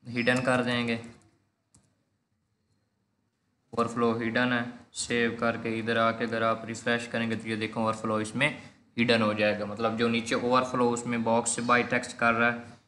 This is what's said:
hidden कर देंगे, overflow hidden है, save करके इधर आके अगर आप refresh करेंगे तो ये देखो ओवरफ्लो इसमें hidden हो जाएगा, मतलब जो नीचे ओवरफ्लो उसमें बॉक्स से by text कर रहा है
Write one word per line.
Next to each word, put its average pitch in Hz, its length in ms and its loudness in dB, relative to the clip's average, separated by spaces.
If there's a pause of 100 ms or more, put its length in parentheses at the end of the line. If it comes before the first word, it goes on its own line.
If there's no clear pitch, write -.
hidden 123 360 2
कर 127 200 2
देंगे, 117 360 -2 (2750)
overflow 117 420 2
hidden 120 380 0
है, 123 120 -2 (300)
save 117 440 -2
करके 117 380 -2
इधर 113 200 0
आके 113 260 2
अगर 113 200 -2
आप 113 240 0
refresh 120 400 -2
करेंगे 113 280 -2
तो 110 140 -8
ये 113 80 -2
देखो 110 240 -4
ओवरफ्लो 110 400 0
इसमें 120 280 0 (480)
hidden 117 240 4
हो 107 120 2
जाएगा, 104 320 2
मतलब 113 320 -2
जो 117 120 2
नीचे 117 280 0
ओवरफ्लो 123 520 2
उसमें 120 340 -2
बॉक्स 113 320 2
से 123 80 -4
by 120 220 4
text 120 320 -2
कर 117 160 4
रहा 117 160 4
है 117 380 -8